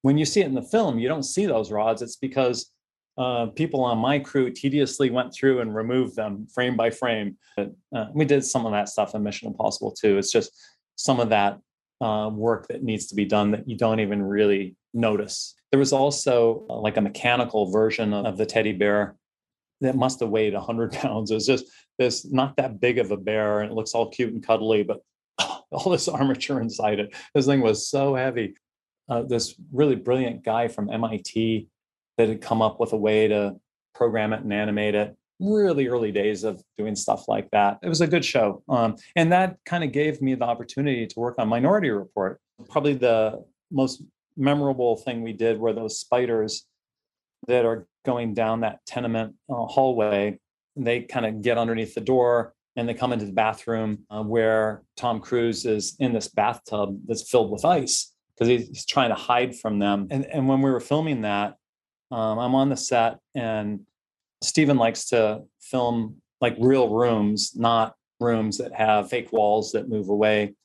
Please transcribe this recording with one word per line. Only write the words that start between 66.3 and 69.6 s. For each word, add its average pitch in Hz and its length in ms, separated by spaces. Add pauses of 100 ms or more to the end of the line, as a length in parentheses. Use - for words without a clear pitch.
like, 120 180
real 127 300
rooms, 107 640
not 117 400 (240)
rooms 110 400
that - 160
have 107 340
fake 120 240
walls 107 380